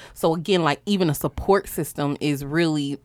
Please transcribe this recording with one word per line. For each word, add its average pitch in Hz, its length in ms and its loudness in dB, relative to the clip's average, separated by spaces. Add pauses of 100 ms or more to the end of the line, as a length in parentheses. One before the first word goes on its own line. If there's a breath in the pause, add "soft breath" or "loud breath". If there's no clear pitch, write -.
(160 loud breath)
So 165 180 2
again, 175 300 2
like, 147 240 0
even 185 240 2
a - 20 2
support - 560 0
system 143 500 -4
is 143 240 -2
really 147 600 0